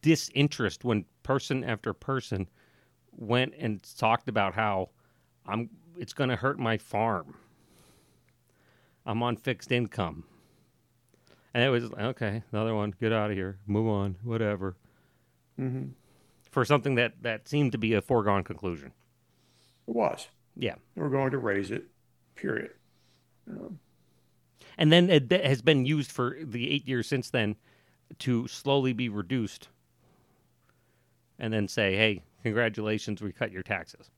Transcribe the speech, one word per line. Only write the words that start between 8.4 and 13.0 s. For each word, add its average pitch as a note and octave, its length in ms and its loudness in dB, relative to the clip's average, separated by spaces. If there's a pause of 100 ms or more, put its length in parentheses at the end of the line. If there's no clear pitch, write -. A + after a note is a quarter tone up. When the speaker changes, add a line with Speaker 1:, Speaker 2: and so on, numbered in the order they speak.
Speaker 1:
I'm A2+ 160 -2
on A#2+ 140 0
fixed - 340 -6
income. G2+ 540 -2 (1300)
And A#2+ 80 2
it C3 60 4
was, A#2+ 240 2
"Okay, G#2+ 500 -4 (100)
another A2 220 0
one, G#2 260 -2